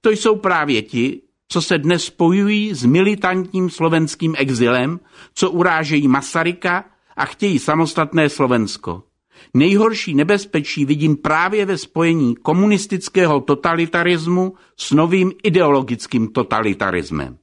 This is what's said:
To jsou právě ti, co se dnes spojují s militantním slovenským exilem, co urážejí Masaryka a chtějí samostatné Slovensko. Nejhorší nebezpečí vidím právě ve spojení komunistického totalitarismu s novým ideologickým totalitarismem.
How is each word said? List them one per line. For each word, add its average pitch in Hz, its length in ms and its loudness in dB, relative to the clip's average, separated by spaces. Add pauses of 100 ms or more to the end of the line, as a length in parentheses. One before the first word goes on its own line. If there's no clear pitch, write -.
To 226 100 2
jsou 214 260 2
právě 151 460 0
ti, 127 380 -4 (280)
co 170 140 -2
se 170 160 0
dnes 165 260 0
spojují 202 720 0
s 123 100 -8
militantním 185 840 0
slovenským 160 680 -2
exilem, 127 640 0 (340)
co - 160 0
urážejí 160 580 0
Masaryka 175 760 -2 (320)
a 135 80 -2
chtějí 190 340 -2
samostatné 156 720 0
Slovensko. 113 760 -2 (520)
Nejhorší 196 600 2
nebezpečí 156 720 0
vidím 147 320 2
právě 180 500 -2
ve 190 120 -2
spojení 165 580 0
komunistického 185 1040 0
totalitarismu 170 1120 0 (220)
s - 160 -6
novým 180 400 2 (100)
ideologickým 135 840 0
totalitarismem. 92 1160 -4